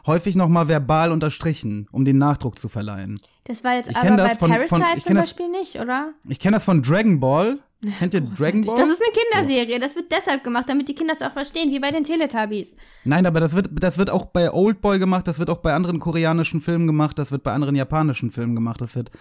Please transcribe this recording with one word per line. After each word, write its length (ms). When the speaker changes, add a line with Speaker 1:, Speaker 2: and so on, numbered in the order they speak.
Speaker 1:
häufig 300
nochmal 320
verbal 440
unterstrichen, 800
um 140
den 140
Nachdruck 400
zu 100
verleihen. 500
Speaker 2:
Das 200
war 100
jetzt 160
Speaker 1:
Ich 60
Speaker 2:
aber 100
Speaker 1:
kenn 100
das 180
Speaker 2:
bei 40
Speaker 1:
von, 120
Speaker 2:
Parasite 180
Speaker 1:
von, 140
ich 60
Speaker 2:
zum 60
Speaker 1:
kenn 80
das 100
Speaker 2:
Beispiel 240
nicht, 300
oder? 320
Speaker 1:
Ich 100
kenn 140
das 120
von 180
Dragon 380
Ball, 380
Kennt 140
ihr 100
Speaker 2:
Großartig. 160
Speaker 1:
Dragon 240
Ball? 140
Speaker 2:
Das 120
ist 120
eine 140
Speaker 1:
So. 60
Speaker 2:
Kinderserie. 600
Das 140
wird 160
deshalb 320
gemacht, 260
damit 200
die 80
Kinder 200
es 60
auch 100
verstehen, 380
wie 80
bei 140
den 100
Teletubbies. 720
Speaker 1:
Nein, 200
aber 140
das 160
wird, 180
das 260
wird 120
auch 160
bei 260
Oldboy 460
gemacht, 300
das 100
wird 100
auch 100
bei 160
anderen 260
koreanischen 600
Filmen 280
gemacht, 320
das 100
wird 140
bei 80
anderen 240
japanischen 560
Filmen 240
gemacht, 240
das 160
wird 240